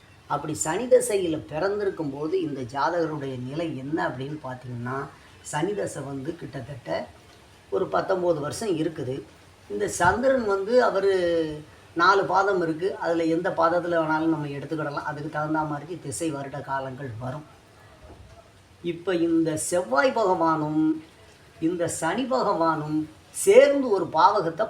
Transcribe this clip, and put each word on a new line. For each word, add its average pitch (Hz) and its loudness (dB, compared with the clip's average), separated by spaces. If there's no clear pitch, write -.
அப்படி 147 -4
சனி 202 -2
தசையில 185 0
பிறந்திருக்கும் 170 -2
போது, 160 -4
இந்த 135 -6
ஜாதகருடைய 151 -2
நிலை 156 -4
என்ன 151 -4
அப்படின்னு 139 -8
பார்த்தீங்கன்னா, 123 -8
சனி 160 -2
தசை 175 -8
வந்து 139 -8
கிட்டத்தட்ட 127 -10
ஒரு 185 0
பத்தொம்போது 175 0
வருஷம் 190 -2
இருக்குது. 139 -4
இந்த 208 -2
சந்திரன் 240 4
வந்து 196 0
அவரு 196 4
நாலு 190 6
பாதம் 190 2
இருக்கு. 165 -2
அதுல 165 0
எந்த 180 0
பாதத்துல 170 2
வேணாலும் 156 0
நம்ம 151 -4
எடுத்துக்கிடலாம். 147 -6
அதுக்கு 151 -8
தகுந்த 156 -2
மாதிரி 151 -8
திசை 147 -6
வருட 139 -8
காலங்கள் 135 -6
வரும். 147 -8
இப்ப 170 -4
இந்த 165 2
செவ்வாய் 240 2
பகவானும் 160 2
இந்த 170 0
சனி 196 -2
பகவானும் 160 0
சேர்ந்து 269 8
ஒரு 170 -2
பாவகத்தை 165 4